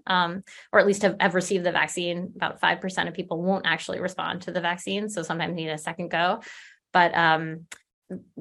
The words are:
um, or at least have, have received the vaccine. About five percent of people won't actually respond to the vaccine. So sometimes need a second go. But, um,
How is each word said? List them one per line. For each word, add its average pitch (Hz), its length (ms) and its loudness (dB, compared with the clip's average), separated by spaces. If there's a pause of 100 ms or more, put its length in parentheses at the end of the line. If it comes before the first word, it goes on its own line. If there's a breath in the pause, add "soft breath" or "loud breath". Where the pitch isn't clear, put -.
um, 180 360 0 (300 loud breath)
or 208 80 8
at 185 60 4
least 202 160 4
have, 190 180 4
have 180 140 4
received 180 320 0
the 170 60 2
vaccine. 175 640 -2
About - 260 -6
five 170 200 2
percent 180 300 -4
of 170 40 -12
people 180 280 -4
won't 185 240 0
actually 175 340 -2
respond 180 420 -4
to 175 100 -10
the 175 100 -2
vaccine. 196 480 -4
So 180 120 -4
sometimes 170 320 -4
need 160 140 -6
a 156 80 -4
second 170 320 -8
go. 180 320 0 (540 loud breath)
But, 175 200 6
um, 160 520 2 (760)